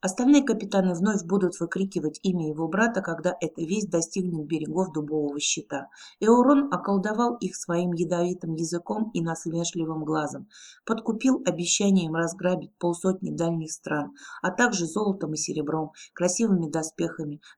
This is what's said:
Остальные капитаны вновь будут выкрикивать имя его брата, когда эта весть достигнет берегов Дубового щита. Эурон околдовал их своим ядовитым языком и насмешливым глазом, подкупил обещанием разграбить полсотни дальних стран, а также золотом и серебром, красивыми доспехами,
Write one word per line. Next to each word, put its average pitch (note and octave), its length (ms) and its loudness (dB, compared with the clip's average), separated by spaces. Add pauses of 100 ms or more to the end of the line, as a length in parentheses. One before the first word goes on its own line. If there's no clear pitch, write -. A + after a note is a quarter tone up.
Остальные C4+ 440 6
капитаны G3 500 2
вновь F#3+ 300 0
будут F3+ 340 2
выкрикивать E3+ 640 -4
имя F3 260 0
его D#3 200 -4
брата, G#3 340 0
когда F3 380 -4
эта E3+ 220 -4
весть F#3 280 -2
достигнет E3+ 560 -2
берегов D#3 460 -2
Дубового D3+ 480 -2
щита. - 480 -4 (320)
Эурон B3+ 520 6
околдовал G#3 640 0
их F#3+ 220 -6
своим F3 360 0
ядовитым F3 640 0
языком E3+ 580 -2
и F3+ 80 -2
насмешливым E3 840 -2
глазом, D3 420 -2 (400)
подкупил A3+ 580 0
обещанием F3 680 2
разграбить E3+ 640 -2
полсотни F3 520 0
дальних D#3+ 420 -2
стран, C#3+ 420 -4 (260)
а F3+ 120 -2
также G3+ 340 0
золотом F#3+ 460 -2
и D#3 40 -4
серебром, D3+ 540 -4 (220)
красивыми F3+ 580 2
доспехами, D#3 720 -4 (180)